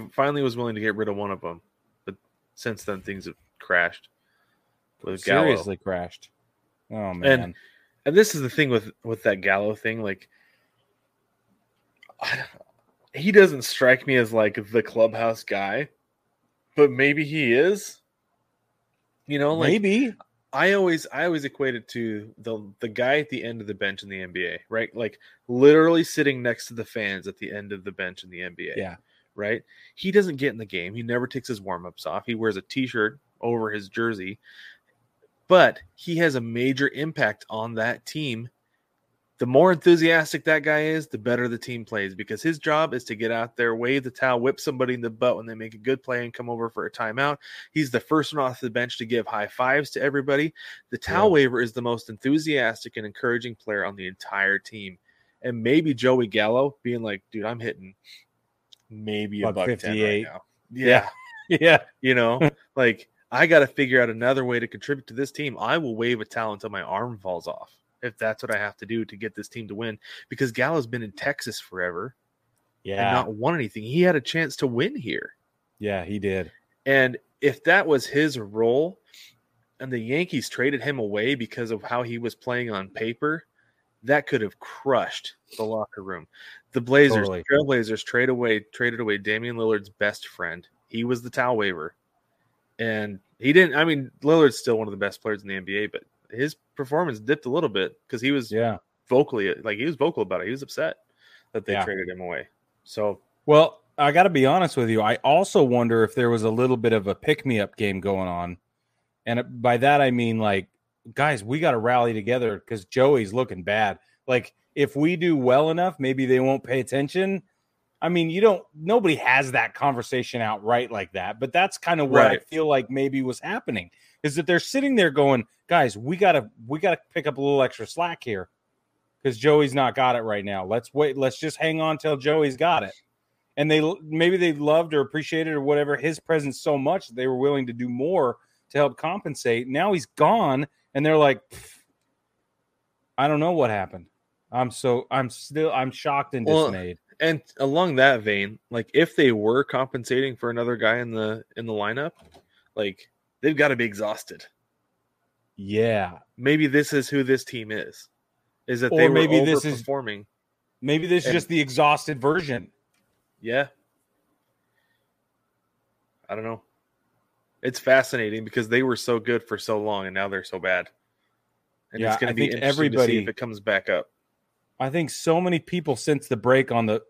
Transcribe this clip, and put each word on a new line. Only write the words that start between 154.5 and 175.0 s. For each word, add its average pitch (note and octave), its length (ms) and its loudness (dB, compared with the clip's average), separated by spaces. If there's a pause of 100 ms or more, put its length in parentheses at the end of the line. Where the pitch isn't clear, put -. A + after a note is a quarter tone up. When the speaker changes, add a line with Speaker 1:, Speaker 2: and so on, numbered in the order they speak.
Speaker 2:
Yeah. G2+ 640 -2 (180)
Speaker 1:
Maybe D3+ 300 2
this C#3+ 260 2
is C3+ 160 -2
who C#3 140 0
this B2+ 200 0
team A2 280 -12
is, - 360 -10 (600)
is B2 140 -2
that B2 100 2
Speaker 2:
Or D#3+ 60 4
Speaker 1:
they D#3+ 120 8
were C3+ 60 4
Speaker 2:
maybe D#3 260 6
this D3 240 2
is, C3 160 -4
Speaker 1:
overperforming. A2+ 460 -8 (540)
Speaker 2:
maybe D#3 260 0
this F3 180 2
is B2+ 40 0
Speaker 1:
And B2 40 2
Speaker 2:
just C#3 160 0
the E3 100 0
exhausted D3 640 2
version. C#3+ 500 -2 (680)
Speaker 1:
Yeah. B2+ 260 -2 (2500)
I G2+ 60 -10
don't A2 80 -8
know. A2+ 180 -10 (1000)
It's B2+ 180 -4
fascinating A#2 640 0
because A2 240 -4
they B2 140 2
were B2+ 120 -2
so A#2 240 -2
good A#2 240 -2
for G#2 140 -8
so G#2+ 240 -4
long G2+ 240 -4
and F#2 80 -10
now G2 140 -4
they're F#2+ 160 -6
so F#2 160 -10
bad. F2+ 300 -2 (1000)
And A2+ 100 -8
Speaker 2:
Yeah, A2 120 0
Speaker 1:
it's A2+ 80 -2
gonna B2 100 0
Speaker 2:
I A2+ 40 -6
Speaker 1:
be A2+ 80 0
Speaker 2:
think - 100 0
Speaker 1:
interesting C#3 380 0
to A#2 60 0
see B2+ 120 6
Speaker 2:
everybody A2+ 140 2
Speaker 1:
if G2 60 -10
it - 80 -10
comes A2+ 220 -10
back G2+ 300 -2
up. F2+ 200 -2 (680)
Speaker 2:
I C3 120 -4
think D#3 180 -2